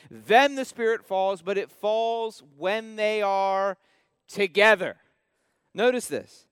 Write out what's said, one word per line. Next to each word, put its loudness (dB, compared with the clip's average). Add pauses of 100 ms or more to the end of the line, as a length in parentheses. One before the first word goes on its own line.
(100)
Then 4
the -6
Spirit -4
falls, -4
but -6
it -6
falls -4 (140)
when -6
they -2
are -2 (520)
together. 2 (800)
Notice 0
this. -10